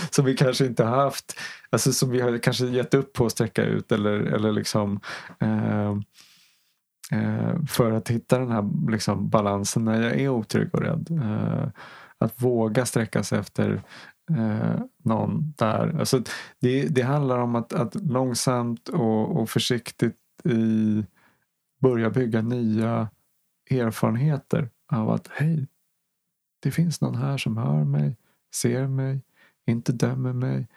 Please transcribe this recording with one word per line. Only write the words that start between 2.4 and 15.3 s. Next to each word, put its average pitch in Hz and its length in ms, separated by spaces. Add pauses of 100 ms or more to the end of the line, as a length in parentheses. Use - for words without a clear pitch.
gett 123 280
upp 139 180
på 123 140
att 110 60
sträcka 110 320
ut 107 280
eller, 104 280
eller 107 320
liksom, 104 480 (400)
eh, 107 500 (1200)
eh, 110 580
för 117 240
att 113 180
hitta 120 280
den 127 120
här 104 400
liksom 104 380
balansen 104 560
när 113 180
jag 120 180
är 135 80
otrygg 113 460
och - 80
rädd. - 280
Eh, 110 580 (500)
att 113 240
våga 117 440
sträcka 113 360
sig 107 160
efter, 104 440 (480)
eh, 113 500 (240)
någon 107 520